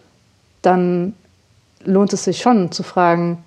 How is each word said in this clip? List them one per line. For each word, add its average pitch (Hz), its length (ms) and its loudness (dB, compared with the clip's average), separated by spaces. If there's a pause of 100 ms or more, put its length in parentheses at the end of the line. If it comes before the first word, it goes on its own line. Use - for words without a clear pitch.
(600)
dann 180 520 0 (680)
lohnt 196 300 0
es 196 120 -6
sich 180 140 -2
schon 208 320 2
zu - 120 -10
fragen 170 640 0